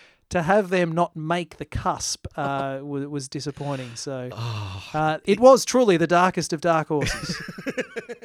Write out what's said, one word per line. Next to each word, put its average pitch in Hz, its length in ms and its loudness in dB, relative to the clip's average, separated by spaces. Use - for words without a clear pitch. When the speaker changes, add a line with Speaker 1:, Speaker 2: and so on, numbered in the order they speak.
Speaker 1:
to 180 120 0
have 190 260 2
them 175 240 0
not 170 240 -2
make 165 400 -4
the - 80 -10
cusp, - 600 -6
uh, 139 460 -4
wa-, 143 260 -8
was 143 200 -8
disappointing. 139 640 -8
So, 127 380 -8
Speaker 2:
Oh. 104 600 -10
Speaker 1:
uh, 156 320 0
it 202 160 2
was 254 240 10
truly 233 320 4
the 165 100 2
darkest 180 460 2
of 160 80 -4
dark 160 280 0
horses. - 580 -4
Speaker 2:
<laughs> - 60 -12